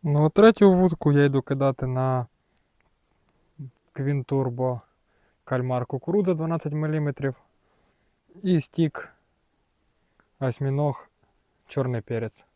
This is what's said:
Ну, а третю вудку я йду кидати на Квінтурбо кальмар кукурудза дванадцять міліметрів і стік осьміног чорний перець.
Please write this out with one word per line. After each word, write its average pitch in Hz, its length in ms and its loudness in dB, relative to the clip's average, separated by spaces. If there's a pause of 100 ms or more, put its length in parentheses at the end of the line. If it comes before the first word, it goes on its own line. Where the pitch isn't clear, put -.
Ну, 151 220 2
а 156 40 2
третю 208 440 6
вудку 180 380 2
я 143 140 4
йду 139 160 2
кидати 135 460 -2
на 127 400 -2 (1700)
Квінтурбо 131 880 -2 (640)
кальмар 127 420 -2
кукурудза 180 480 -2
дванадцять 160 400 -4
міліметрів 151 680 -4 (1000)
і 180 180 2
стік - 520 -4 (1300)
осьміног 139 720 -4 (580)
чорний 127 340 -4
перець. 113 440 -8 (100)